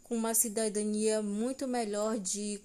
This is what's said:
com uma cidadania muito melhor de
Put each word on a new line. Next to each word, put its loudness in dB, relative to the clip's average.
com -6
uma 0
cidadania 2
muito -2
melhor 0
de -4